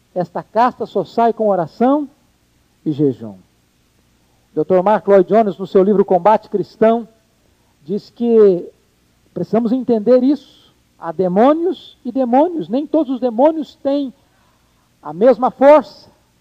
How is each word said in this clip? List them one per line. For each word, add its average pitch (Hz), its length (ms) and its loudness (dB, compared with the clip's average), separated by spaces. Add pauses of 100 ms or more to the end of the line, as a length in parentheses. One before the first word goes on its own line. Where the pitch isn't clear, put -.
(140)
"Esta 180 280 -8
casta 233 420 -2
só 196 180 -6
sai 226 300 -2
com 220 160 -4
oração 233 600 -2 (760)
e 160 80 -4
jejum." 117 440 -4 (1200)
doutor 180 280 0
Mark 196 260 0
Lloyd 196 180 4
Jones, 202 300 0
no 190 100 -10
seu 190 160 0
livro 196 220 2
Combate 196 460 0
Cristão, 220 580 -2 (760)
diz 180 280 -10
que 214 600 2 (640)
precisamos 208 400 -4
entender 247 500 0
isso. - 480 -4 (280)
Há 165 120 -12
demônios 233 920 -2
e 240 80 -10
demônios. 262 560 -2
Nem 269 180 -6
todos 269 280 -2
os 226 60 -8
demônios 254 560 -2
têm 277 360 -6 (920)
a 147 100 -16
mesma 220 380 0
força, - 600 2 (300)